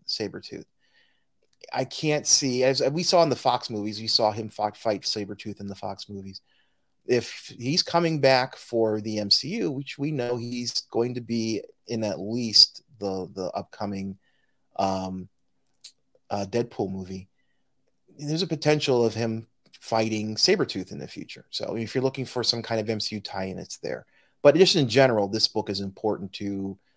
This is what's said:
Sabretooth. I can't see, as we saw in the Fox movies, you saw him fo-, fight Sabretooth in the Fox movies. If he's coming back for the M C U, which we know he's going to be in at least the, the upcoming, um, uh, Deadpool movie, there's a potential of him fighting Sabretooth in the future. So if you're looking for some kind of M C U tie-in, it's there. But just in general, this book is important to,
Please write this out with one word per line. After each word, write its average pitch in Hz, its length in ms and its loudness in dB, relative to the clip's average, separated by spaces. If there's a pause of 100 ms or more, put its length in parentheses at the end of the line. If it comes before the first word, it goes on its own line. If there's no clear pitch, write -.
Sabretooth. - 600 -8 (1080)
I 131 120 -2
can't 151 420 -2
see, 127 360 4
as 131 280 4
we 160 100 -2
saw 175 220 6
in 156 60 4
the 127 60 2
Fox - 360 0
movies, 107 280 -4
you 110 80 -8
saw 107 240 2
him 110 180 -6
fo-, 104 260 -4
fight 104 280 -2
Sabretooth 104 560 -8
in 101 80 -10
the 98 80 -10
Fox 98 320 -10
movies. 98 340 -14 (680)
If - 500 -2
he's 135 240 -2
coming 165 400 0
back 131 360 4
for 110 440 0
the 107 160 -4
M 104 140 0
C 151 240 2
U, 190 160 -2
which 139 260 -8
we 143 140 -2
know 123 260 -2
he's 120 440 -6 (100)
going 120 240 0
to 123 60 -6
be 113 420 -2 (240)
in 110 160 -2
at 95 160 -2
least 110 640 4 (160)
the, 95 340 -4
the 92 120 -4 (100)
upcoming, 98 640 -6 (600)
um, 92 520 -2 (1000)
uh, 101 180 -4
Deadpool 120 440 -2
movie, 95 380 -10 (880)
there's 151 220 -2
a 165 60 -4
potential 147 580 4
of 110 80 2
him 113 340 -2 (320)
fighting 107 560 -2
Sabretooth 113 560 0
in - 60 -10
the 71 100 -10
future. - 440 -16
So - 240 -2
if 113 180 -4
you're 127 100 0
looking 131 220 0
for 117 180 -2
some 117 180 0
kind 110 200 -2
of 107 80 -4
M 110 100 -2
C 107 160 -4
U 104 60 -6
tie-in, 95 360 -6
it's - 200 -12
there. - 280 -8 (360)
But 143 140 10
just 175 200 6
in 139 140 4
general, 113 380 6
this 110 200 0
book 107 220 -2
is 98 100 -2
important 98 540 -4
to, 98 440 -6 (200)